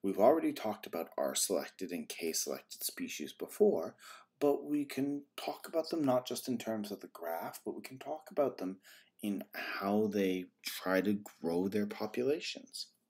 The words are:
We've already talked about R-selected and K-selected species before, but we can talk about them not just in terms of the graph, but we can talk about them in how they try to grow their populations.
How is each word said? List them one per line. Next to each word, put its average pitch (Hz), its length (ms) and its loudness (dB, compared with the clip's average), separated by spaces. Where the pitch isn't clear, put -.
We've 95 160 0
already 156 340 8
talked - 340 -4
about 82 300 -4
R-selected 73 720 -2
and 82 160 -4
K-selected - 760 -4
species - 480 -6
before, - 640 2
but 143 220 4
we 147 220 0
can 143 380 -2
talk - 300 -6
about - 220 -2
them 165 160 0
not 127 220 4
just - 220 -4
in 123 100 0
terms 107 340 -2
of 95 80 -8
the - 80 -12
graph, 82 560 -6
but 101 100 -4
we 90 80 -10
can 131 160 -14
talk 151 320 -8
about 147 280 2
them 95 180 -4
in 101 200 -2
how 104 580 2
they 92 320 2
try 92 360 2
to 104 180 2
grow 90 260 2
their 104 200 2
populations. - 1040 -4